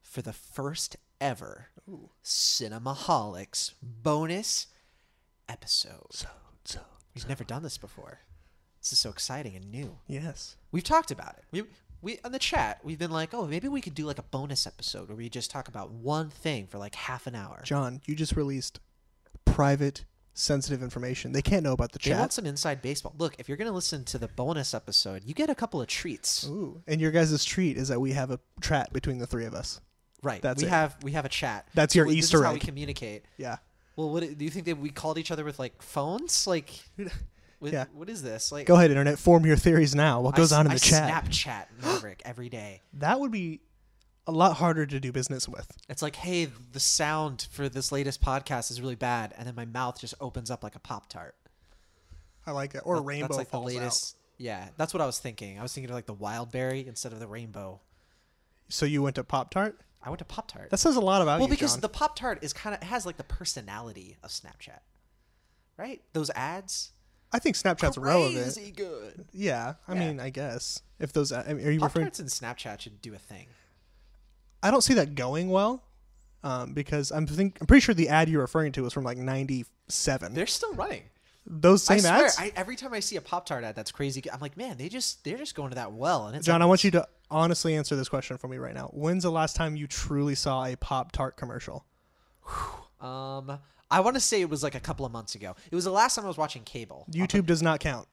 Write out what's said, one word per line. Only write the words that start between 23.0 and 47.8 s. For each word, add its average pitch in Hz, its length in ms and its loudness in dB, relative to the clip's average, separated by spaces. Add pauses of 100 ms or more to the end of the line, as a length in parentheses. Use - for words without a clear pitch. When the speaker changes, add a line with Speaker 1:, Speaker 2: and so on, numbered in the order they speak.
Speaker 1:
Look, 156 200 -2
if - 120 -14
you're 143 80 -4
gonna 214 160 -4
listen 156 320 -4
to - 120 -6
the 113 120 -4
bonus 139 440 -2
episode, 98 520 -2
you 131 80 -10
get 302 160 -2
a 277 60 0
couple 180 260 -4
of 113 60 -4
treats. - 600 -4
Speaker 2:
Ooh, 160 400 -8
and 156 140 0
your 160 100 4
guys' 156 320 4
treat 175 320 0
is 131 140 -4
that 123 100 0
we 131 140 0
have 135 180 -2
a 123 80 -6 (220)
chat 123 320 0
between 139 240 -2
the 120 100 -6
three 117 160 -4
of 110 100 -8
us. - 280 -10 (420)
Speaker 1:
Right. 120 180 -4
Speaker 2:
That's 131 200 0
Speaker 1:
We 160 60 0
Speaker 2:
it. 175 40 2
Speaker 1:
have, 156 320 2
we 139 100 -6
have 151 120 -2
a 131 40 -6
chat. 113 440 -4
Speaker 2:
That's 151 200 6
Speaker 1:
So 180 60 10
Speaker 2:
your 156 80 10
Speaker 1:
we, 156 80 4
this 160 100 4
Speaker 2:
Easter 165 120 6
Speaker 1:
is 147 80 10
how 117 60 4
we - 80 -2
Speaker 2:
egg. - 60 -4
Speaker 1:
communicate. 135 600 -8 (120)
Speaker 2:
Yeah. 120 200 -8 (400)
Speaker 1:
Well, 156 140 -2
what 160 260 -4
do 147 80 -4
you 160 60 -4
think 170 160 -6
that 165 100 -2
we 143 120 -4
called 156 280 -4
each 160 140 -6
other 156 120 -4
with, 147 160 -8
like, 127 220 -8
phones? 185 680 -2
Like, 170 240 -2 (260)
Speaker 2:
<laughs> - 600 -12
Speaker 1:
what, 147 140 -6
Speaker 2:
Yeah. 131 200 -2
Speaker 1:
what 165 160 -14
is 220 120 -10
this? 113 300 -4
Like, 147 160 -8
Speaker 2:
Go 175 80 12
ahead, 175 160 12
internet. 143 280 4
Form 170 260 10
your 156 120 8
theories 160 380 8
now. 143 260 6
What 127 140 4
Speaker 1:
I - 20 6
Speaker 2:
goes 156 160 10
Speaker 1:
s-, 147 40 8
Speaker 2:
on 151 100 10
in 139 40 6
Speaker 1:
I 131 40 4
Speaker 2:
the 127 60 2
chat? 156 440 6
Speaker 1:
Snapchat 110 400 -2 (160)
Maverick 127 420 -4
every 120 260 -10
day. 104 380 -12
Speaker 2:
<gasps> - 60 -20
That 151 260 2
would 277 120 -2
be 175 280 -4 (680)
a 165 60 -4
lot 165 240 6
harder 160 280 4
to 139 140 -4
do 131 140 -4
business 131 360 -2
with. - 220 -14 (160)
Speaker 1:
It's 143 160 -8
like, 151 140 -6
"Hey, 175 280 0 (280)
the 135 60 -10
sound 151 720 0
for 143 160 -4
this 135 240 -4